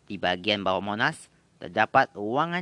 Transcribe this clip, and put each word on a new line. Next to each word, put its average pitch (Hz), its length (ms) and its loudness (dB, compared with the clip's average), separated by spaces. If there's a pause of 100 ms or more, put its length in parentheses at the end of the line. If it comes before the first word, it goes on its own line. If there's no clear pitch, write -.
Di 98 160 -10
bagian 92 400 0
bawah 92 220 0
Monas 117 480 -4 (260)
terdapat 110 560 2
ruangan 143 480 -2